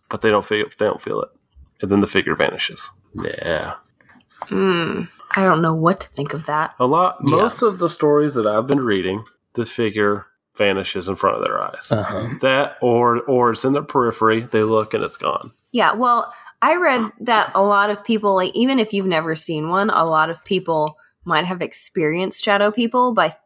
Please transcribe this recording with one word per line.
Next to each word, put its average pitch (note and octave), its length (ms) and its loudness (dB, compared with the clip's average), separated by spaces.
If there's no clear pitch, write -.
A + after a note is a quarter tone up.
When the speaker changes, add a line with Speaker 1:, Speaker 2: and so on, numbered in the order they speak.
Speaker 1:
but G#2 120 -6
they A2 100 4
don't G#2 140 4
feel, G#2+ 220 0
they G#2 60 0
don't F#2+ 140 -2
feel - 220 -6
it. - 60 -6
And G2 120 -2
then G2+ 80 6
the G2 80 2
figure E2 260 0
vanishes. - 560 -4
Yeah. - 600 -6
Speaker 2:
Hmm. F#3 540 0
I G3 60 2
don't E3+ 200 4
know D#3+ 120 2
what D#3+ 260 0
to - 80 -16
think C#3 260 -8
of D3+ 120 -10
that. D3+ 340 -2
Speaker 1:
A B2+ 60 2
lot, E3+ 380 2
Speaker 3:
Yeah. D3 120 2
Speaker 1:
most A#3 260 0
of G3+ 160 2
the F3 100 0
stories D3 460 2
that A2+ 140 2
I've A2 180 0
been C#3 140 2
reading, G2+ 440 0
the A#2 100 -2
figure G#2 640 -2
vanishes G2 520 0
in G2 60 -2
front F2+ 220 2
of - 80 -4
their - 160 -2
eyes. - 320 -8
Speaker 3:
Uh-huh. G#2+ 360 -2
Speaker 1:
That, C3 420 0
or, A#2+ 380 4
or B2 320 2
it's A2 120 -4
in C3+ 100 2
their C#3+ 80 0
periphery, A2+ 580 2
they A2 240 0
look A2 280 2
and G#2+ 120 0
it's - 120 -6
gone. - 360 -4
Speaker 2:
Yeah, G#3 220 0
well, A#3+ 400 -2
I D4+ 140 2
read B3+ 340 0
that A3 340 0
a F#3+ 80 2
lot G3+ 280 2
of G3+ 140 -8
people, G#3 300 0
like, F#3 200 0
even B3+ 240 2
if G#3+ 140 0
you've G3 140 -2
never D#3+ 300 0
seen D#3 320 -4
one, G3 200 0
a E3 160 2
lot D#3+ 260 2
of E3 140 -12
people D#3+ 540 -2
might E3 220 0
have F3+ 160 -4
experienced E3+ 840 -4
shadow G3+ 260 2
people B3 440 0
by E3+ 200 2